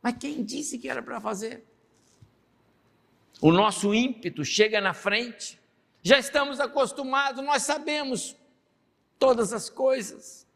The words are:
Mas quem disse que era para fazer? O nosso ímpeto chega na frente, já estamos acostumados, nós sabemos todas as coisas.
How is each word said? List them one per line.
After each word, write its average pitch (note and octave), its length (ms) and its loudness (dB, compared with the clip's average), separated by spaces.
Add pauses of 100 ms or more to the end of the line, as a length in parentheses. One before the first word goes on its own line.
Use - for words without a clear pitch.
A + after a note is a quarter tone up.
Mas A#3+ 160 -2
quem C4+ 260 -6
disse C4 340 -8
que B3+ 100 -12
era C4 140 -6
para A#3 180 -10
fazer? A3 440 -8 (1800)
O D#3 120 8
nosso G3+ 420 4
ímpeto A3 500 -2
chega G#3+ 360 2
na F#3+ 120 0
frente, A3+ 680 -4 (420)
já C4 160 8
estamos C#4 420 -2
acostumados, C4+ 840 -2
nós C#4+ 180 2
sabemos D4+ 720 -4 (840)
todas A#3 340 4
as - 180 -8
coisas. - 840 -4